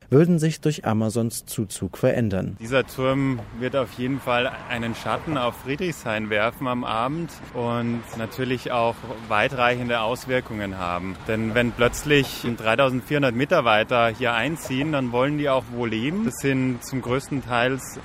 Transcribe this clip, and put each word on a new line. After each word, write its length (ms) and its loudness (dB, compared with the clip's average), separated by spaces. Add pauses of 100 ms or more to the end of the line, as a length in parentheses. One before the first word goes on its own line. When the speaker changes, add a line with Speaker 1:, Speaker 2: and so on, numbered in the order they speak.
(100)
Speaker 1:
würden 280 8
sich 220 0
durch 240 0
Amazons 600 0
Zuzug 500 -6
verändern. 640 0
Speaker 2:
Dieser 260 0
Turm 540 0 (180)
wird 160 -2
auf 200 0
jeden 260 -4
Fall 320 0 (160)
einen 260 -4
Schatten 440 -2
auf 240 0
Friedrichshain 640 -4
werfen 400 0
am 160 -2
Abend 460 -2 (240)
und 480 -2 (160)
natürlich 540 -4
auch 220 2 (340)
weitreichende 760 2
Auswirkungen 760 -2
haben. 400 -4 (120)
Denn 260 0
wenn 180 2
plötzlich 760 2 (120)
dreitausendvierhundert 760 2
Mitarbeiter 760 4
hier 260 0
einziehen, 580 -2
dann 200 0
wollen 260 2
die 100 0
auch 240 2
wo 140 -2
leben. 400 -2
Das 160 -4
sind 420 0
zum 160 -4
größten 420 -2
Teil 360 2 (260)